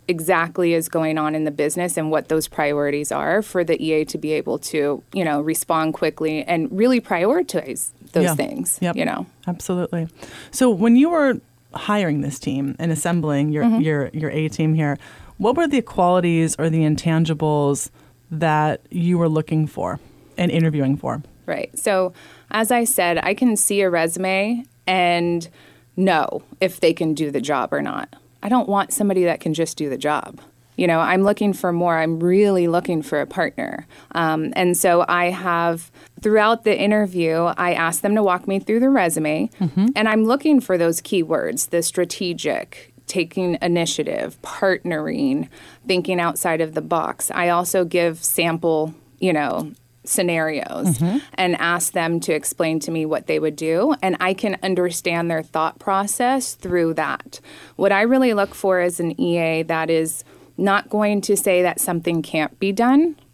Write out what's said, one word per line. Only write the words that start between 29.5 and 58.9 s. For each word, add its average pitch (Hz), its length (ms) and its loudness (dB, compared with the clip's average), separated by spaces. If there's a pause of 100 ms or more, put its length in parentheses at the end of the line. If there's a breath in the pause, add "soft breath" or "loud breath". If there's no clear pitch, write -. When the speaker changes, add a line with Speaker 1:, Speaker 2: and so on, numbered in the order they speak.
Speaker 1:
just 156 240 -2
do 151 120 -4
the 131 80 -4
job. - 440 -4 (340)
You 180 120 2
know, 165 120 4
I'm 180 240 2
looking 208 300 2
for 180 180 -2
more. 170 280 2
I'm 160 200 0
really 185 480 4
looking 170 360 0
for 147 180 -2
a 135 60 -4
partner. - 580 -6 (280 loud breath)
Um, 160 420 0
and 180 200 2
so 175 320 4
I 175 220 2
have, 170 600 -2 (280 loud breath)
throughout 214 460 4
the 202 120 4
interview, 185 580 2 (220)
I 175 160 0
asked 165 280 -2
them 202 140 2
to 214 80 2
walk 180 240 2
me 196 120 0
through 214 220 0
the 262 80 4
resume, 170 600 0 (120)
Speaker 2:
Mm-hmm. 185 240 2 (100)
Speaker 1:
and 214 140 2
I'm 220 160 2
looking 277 340 4
for 185 200 0
those 170 200 2
keywords, 160 720 -2
the 170 140 0
strategic, 170 1080 -4 (160)
taking 175 540 -2
initiative, 165 800 -2
partnering, 156 1080 -2 (400 loud breath)
thinking 180 320 0
outside 170 400 0
of 156 140 -2
the 160 80 -2
box. 160 500 -4
I 175 180 0
also 175 360 0
give 170 380 0
sample, 165 720 0 (260)
you 185 120 0
know, 147 400 -2 (340)
scenarios 160 920 -2
Speaker 2:
Mm-hmm. 175 200 0 (180)
Speaker 1:
and 180 240 0
ask 170 340 -2
them 170 280 0
to 165 120 -2
explain 160 480 -2
to 165 100 -6
me 160 140 -2
what 156 220 -4
they 156 120 0
would 156 160 -2
do, 165 460 0
and 190 180 0
I 185 140 0
can 190 300 -2
understand 175 680 -2
their 160 120 -2
thought 156 360 -4
process 240 760 -2
through 170 400 0
that. 147 440 -6 (380 loud breath)
What 196 140 2
I 196 100 4
really 247 320 4
look 202 200 0
for 185 280 2
is 175 180 0